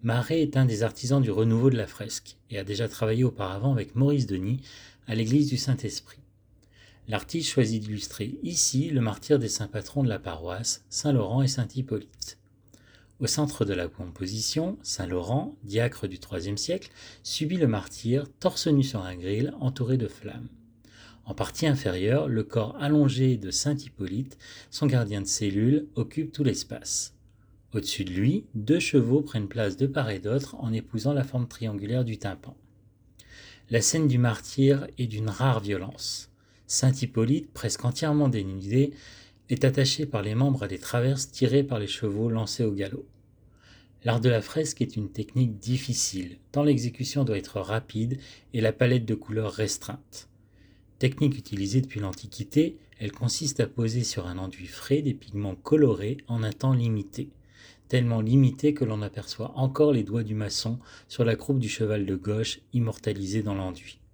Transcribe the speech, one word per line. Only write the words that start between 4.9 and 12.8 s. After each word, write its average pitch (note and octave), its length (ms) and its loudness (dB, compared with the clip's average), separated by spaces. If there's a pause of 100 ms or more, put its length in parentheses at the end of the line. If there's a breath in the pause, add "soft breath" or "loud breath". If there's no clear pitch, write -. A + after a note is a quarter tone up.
à A2 80 0
l'église B2+ 320 4
du B2+ 80 0
Saint-Esprit. - 640 -4 (880 soft breath)
L'artiste D3+ 420 -4
choisit A2 320 2
d'illustrer G#2+ 600 -6
ici D#3+ 480 0
le C3+ 100 2
martyre A2+ 380 2
des A2+ 100 0
saints - 180 -4
patrons C3+ 380 -2
de B2+ 40 2
la G2+ 120 -2
paroisse, F2+ 680 -6
Saint-Laurent B2+ 540 0
et C3+ 60 2
Saint-Hippolyte. - 920 -6 (840 soft breath)